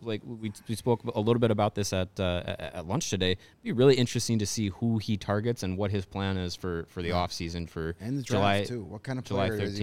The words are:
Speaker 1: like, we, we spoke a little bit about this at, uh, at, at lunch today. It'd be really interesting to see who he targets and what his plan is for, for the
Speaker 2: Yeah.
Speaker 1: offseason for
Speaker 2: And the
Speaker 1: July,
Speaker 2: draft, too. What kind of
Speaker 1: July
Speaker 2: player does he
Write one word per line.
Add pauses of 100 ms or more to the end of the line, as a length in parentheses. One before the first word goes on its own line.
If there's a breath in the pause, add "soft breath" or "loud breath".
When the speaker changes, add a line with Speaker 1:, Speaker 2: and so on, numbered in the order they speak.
Speaker 1:
like,
we, (160)
we
spoke
a
little
bit
about
this
at, (120)
uh,
at, (160)
at
lunch
today.
It'd
be
really
interesting
to
see
who
he
targets
and
what
his
plan
is
for,
for
the
Speaker 2:
Yeah.
Speaker 1:
offseason
for
Speaker 2:
And
the
Speaker 1:
July,
Speaker 2:
draft,
too.
What
kind
of
Speaker 1:
July
Speaker 2:
player
does
he